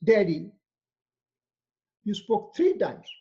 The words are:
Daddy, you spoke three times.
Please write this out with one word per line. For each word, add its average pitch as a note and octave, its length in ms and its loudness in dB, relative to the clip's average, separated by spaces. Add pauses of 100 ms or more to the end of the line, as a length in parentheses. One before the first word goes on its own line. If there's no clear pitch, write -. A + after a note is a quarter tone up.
Daddy, F3+ 480 2 (1500)
you G#3 100 -4
spoke - 400 -4
three F4+ 240 2
times. - 300 -6 (140)